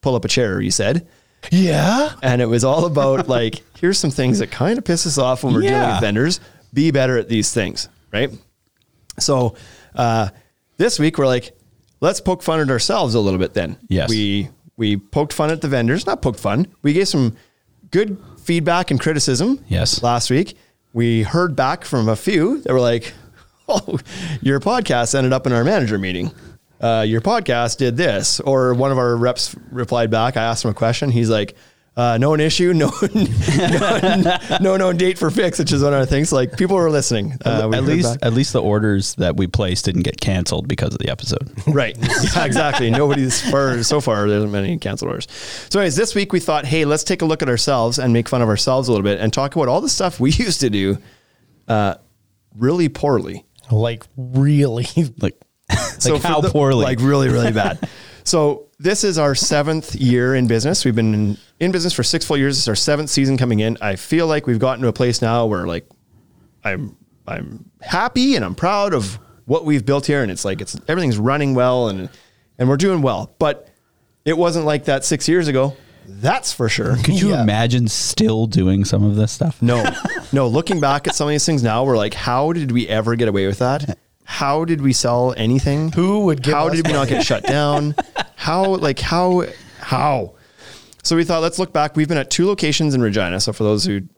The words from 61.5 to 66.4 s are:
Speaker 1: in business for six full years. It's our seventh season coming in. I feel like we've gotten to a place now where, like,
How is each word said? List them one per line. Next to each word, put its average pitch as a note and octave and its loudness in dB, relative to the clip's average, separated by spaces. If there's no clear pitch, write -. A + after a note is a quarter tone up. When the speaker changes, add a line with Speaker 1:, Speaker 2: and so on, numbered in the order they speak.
Speaker 1:
in F3 0
business F3+ -2
for E3 -2
six D#3+ -2
full D3+ 0
years. C#3 0
It's - -2
our A2 0
seventh D3 0
season C3+ 2
coming A#2 2
in. A2+ 0
I G2+ -4
feel D#3+ 0
like D3+ -2
we've A#2 2
gotten C3 0
to B2 2
a A2 0
place B2 0
now A#2 2
where, F#2+ -2
like, E2+ -6